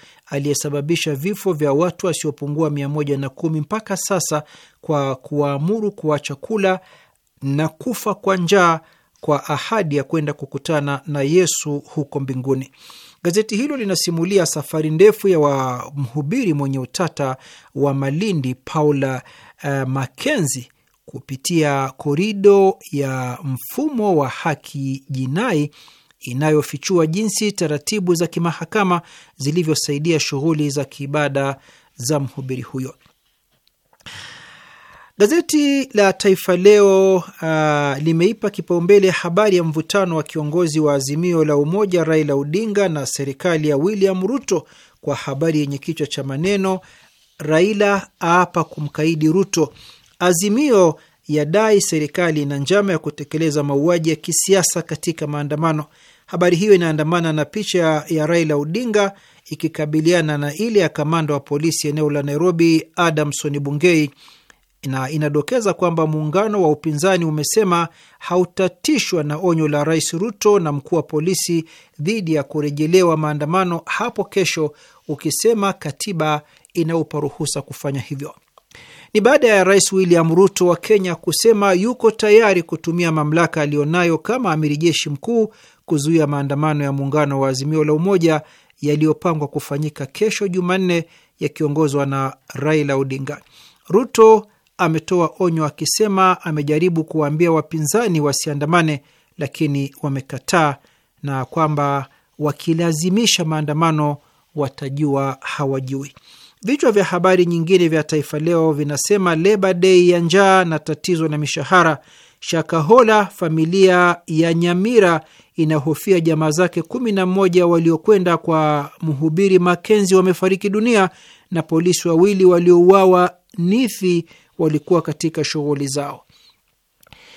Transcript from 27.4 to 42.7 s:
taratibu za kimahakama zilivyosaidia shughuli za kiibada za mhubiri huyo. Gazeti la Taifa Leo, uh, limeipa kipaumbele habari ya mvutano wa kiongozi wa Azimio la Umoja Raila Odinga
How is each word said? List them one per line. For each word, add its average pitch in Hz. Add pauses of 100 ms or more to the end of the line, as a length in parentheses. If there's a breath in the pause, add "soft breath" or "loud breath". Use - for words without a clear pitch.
taratibu 175
za 170
kimahakama 170 (340 loud breath)
zilivyosaidia 151
shughuli 151
za 139
kiibada 139 (400 soft breath)
za 143
mhubiri 131
huyo. 131 (2250 loud breath)
Gazeti 285 (100)
la 196
Taifa 190
Leo, 190
uh, 151
limeipa 175
kipaumbele 185
habari 185
ya 175
mvutano 165
wa 156
kiongozi 156
wa 147
Azimio 156
la 151
Umoja 175
Raila 156
Odinga 196